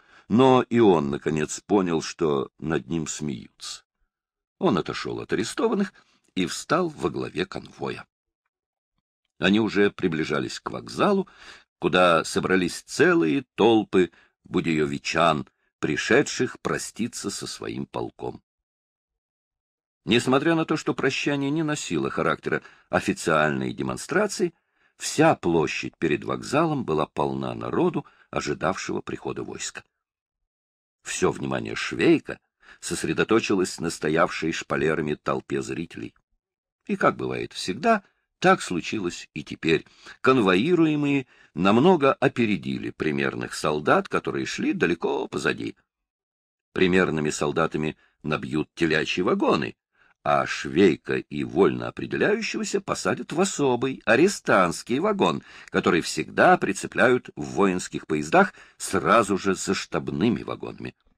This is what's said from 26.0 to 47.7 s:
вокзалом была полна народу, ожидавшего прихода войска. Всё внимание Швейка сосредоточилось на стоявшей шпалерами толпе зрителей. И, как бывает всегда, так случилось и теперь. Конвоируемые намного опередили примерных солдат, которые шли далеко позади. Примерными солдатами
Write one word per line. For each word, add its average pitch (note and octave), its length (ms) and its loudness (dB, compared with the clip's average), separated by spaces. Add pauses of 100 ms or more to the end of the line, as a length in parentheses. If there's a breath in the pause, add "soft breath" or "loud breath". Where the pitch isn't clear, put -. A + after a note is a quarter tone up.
вокзалом B2 600 -2
была D#2 220 0
полна C2+ 480 -4
народу, G2+ 500 -2 (260 soft breath)
ожидавшего - 720 -4
прихода - 420 -8
войска. - 400 -12 (1160)
Всё - 280 -2
внимание B1+ 440 -6
Швейка - 640 0 (400 soft breath)
сосредоточилось F2+ 1000 0
на E2 100 -4
стоявшей D#2+ 640 0
шпалерами D2+ 600 -2
толпе C2+ 480 -4
зрителей. B1 520 -10 (720)
И, G3+ 100 -2
как - 200 2
бывает B1+ 360 -6
всегда, G#3+ 500 0 (360)
так F#3 240 4
случилось F2+ 720 -6
и D2+ 80 -10
теперь. - 420 0 (360 loud breath)
Конвоируемые C#3+ 1080 4 (280 soft breath)
намного C3+ 600 6
опередили G2+ 760 0
примерных C2 640 -4
солдат, E2 540 0
которые C#2+ 380 -4
шли - 260 -4
далеко F2 560 -2
позади. B1+ 480 -6 (960)
Примерными D#2+ 580 2
солдатами D#2 640 -2 (260)